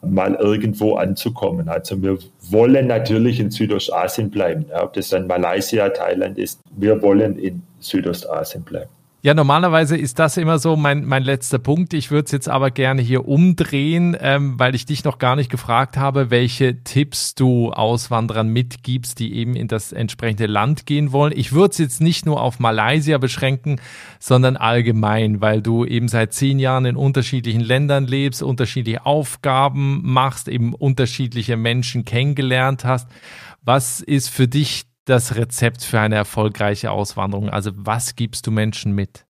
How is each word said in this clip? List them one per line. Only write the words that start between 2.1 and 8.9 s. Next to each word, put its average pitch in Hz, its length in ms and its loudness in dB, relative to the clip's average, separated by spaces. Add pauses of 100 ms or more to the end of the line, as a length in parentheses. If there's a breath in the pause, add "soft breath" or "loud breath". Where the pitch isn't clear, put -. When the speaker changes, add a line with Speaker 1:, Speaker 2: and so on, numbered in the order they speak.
Speaker 1:
wollen 123 380 6
natürlich 117 520 2
in 104 120 0
Südostasien 98 760 -2
bleiben, 87 400 -2
ja, 85 140 -2
ob 87 100 -6
das 98 160 -6
dann 92 180 -2
Malaysia, 92 640 0
Thailand 92 480 -2
ist. 101 220 -8 (160)
Wir 104 260 2
wollen 104 360 4
in 90 260 -8 (200)
Südostasien - 800 -4
bleiben. - 260 -10 (360)